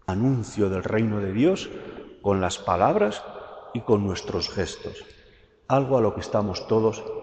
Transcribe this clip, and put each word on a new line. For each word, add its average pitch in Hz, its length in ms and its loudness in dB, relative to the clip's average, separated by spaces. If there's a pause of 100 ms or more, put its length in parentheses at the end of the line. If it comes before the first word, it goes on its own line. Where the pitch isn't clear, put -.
Anuncio 107 600 0
del 92 160 -2
reino 107 360 0
de 95 120 -2
Dios 147 380 2 (500)
con 98 200 4
las 90 180 0
palabras 151 680 2 (480)
y 120 80 -4
con 101 260 4
nuestros 90 440 -4
gestos, - 540 -6 (640)
algo 135 300 2
a 123 60 6
lo 104 120 2
que 101 60 -6
estamos 101 480 -2
todos 110 340 2 (200)